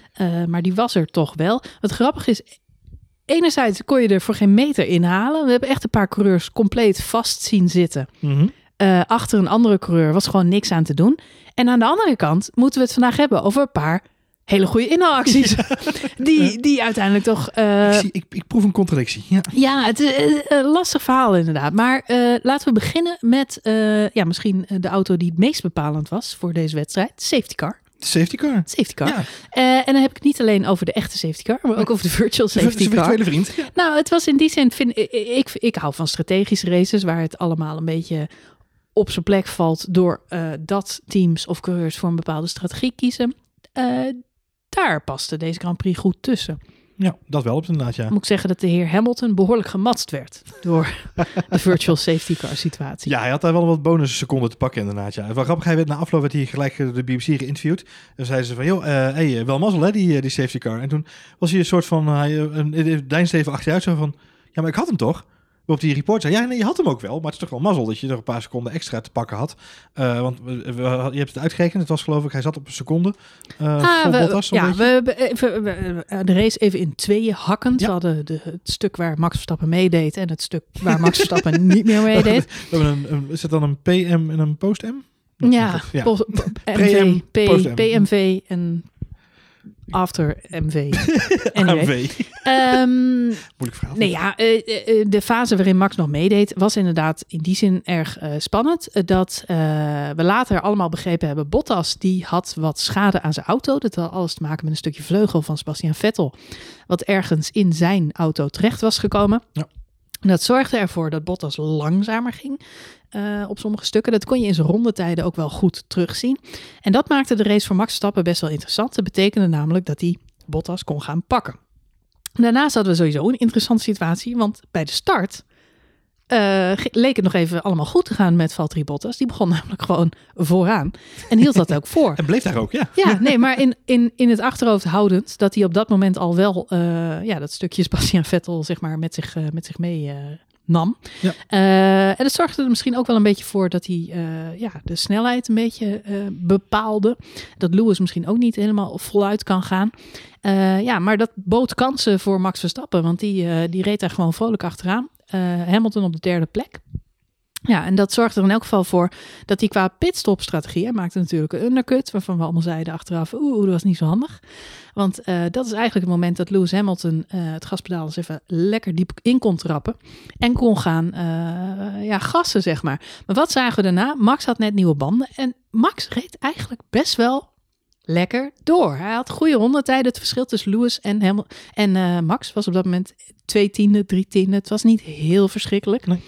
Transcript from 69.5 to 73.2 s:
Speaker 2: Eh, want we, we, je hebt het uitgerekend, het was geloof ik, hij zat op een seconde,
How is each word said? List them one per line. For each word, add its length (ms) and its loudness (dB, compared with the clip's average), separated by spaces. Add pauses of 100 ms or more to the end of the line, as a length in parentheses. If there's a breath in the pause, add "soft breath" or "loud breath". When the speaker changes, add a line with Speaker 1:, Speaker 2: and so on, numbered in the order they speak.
Speaker 2:
Eh, 280 -2
want 220 -4
we, 300 -10
we, 80 -8 (300)
je 60 -8
hebt 160 -4
het 40 -14
uitgerekend, 440 -2
het 80 -6
was 140 -2
geloof 220 -2
ik, 60 -6
hij 100 -4
zat 160 -4
op 100 -16
een 60 -18
seconde, 400 -2 (440 loud breath)